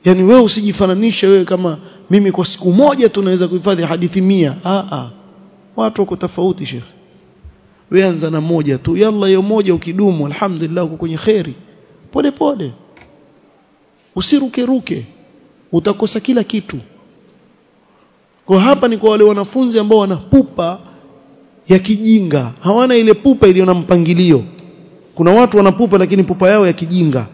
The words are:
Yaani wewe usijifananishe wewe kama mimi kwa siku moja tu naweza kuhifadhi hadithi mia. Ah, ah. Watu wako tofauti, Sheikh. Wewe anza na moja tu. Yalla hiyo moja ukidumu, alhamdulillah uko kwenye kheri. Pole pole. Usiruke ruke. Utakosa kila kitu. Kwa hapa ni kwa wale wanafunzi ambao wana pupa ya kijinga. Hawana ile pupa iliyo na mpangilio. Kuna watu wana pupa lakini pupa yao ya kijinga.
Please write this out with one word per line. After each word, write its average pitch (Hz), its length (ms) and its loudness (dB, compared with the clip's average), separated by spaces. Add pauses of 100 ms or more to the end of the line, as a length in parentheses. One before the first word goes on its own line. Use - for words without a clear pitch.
Yaani 185 180 4
wewe 240 180 6
usijifananishe 208 840 -2
wewe 190 180 4
kama 180 340 -4 (320)
mimi 196 220 2
kwa 180 140 -4
siku - 260 -4
moja 269 360 2
tu 202 140 -2
naweza 185 260 0
kuhifadhi 180 340 -2
hadithi 175 380 -4
mia. 185 440 0
Ah, 190 280 -2
ah. 123 180 -10 (680)
Watu 214 240 -4
wako 190 160 -4
tofauti, 180 500 -4
Sheikh. 120 180 -12 (1040)
Wewe 190 180 2
anza 160 220 -4
na 156 100 -2
moja 156 380 -2
tu. 165 180 -4
Yalla 208 300 0
hiyo 190 160 2
moja 202 320 -2
ukidumu, 170 520 -2
alhamdulillah 165 580 -6
uko 160 120 -8
kwenye 160 220 -8
kheri. 185 360 -2 (580)
Pole 277 180 -2
pole. 254 420 -6 (1400)
Usiruke 247 500 -2
ruke. 180 400 -4 (680)
Utakosa 202 480 -2
kila 240 240 -2
kitu. 196 320 -8 (1700)
Kwa 190 140 4
hapa 254 280 2
ni 226 100 -2
kwa 214 120 2
wale 214 140 4
wanafunzi 214 540 0
ambao 214 200 2
wana 196 180 0
pupa 190 600 -2 (920)
ya 185 100 4
kijinga. 190 840 0
Hawana 240 360 2
ile 220 180 4
pupa 226 340 2
iliyo 185 180 4
na 185 80 2
mpangilio. 170 680 2 (680)
Kuna 170 160 2
watu 220 260 4
wana 196 160 4
pupa 196 260 0
lakini 185 240 2
pupa 185 260 0
yao 208 180 2
ya 170 60 0
kijinga. 160 600 -2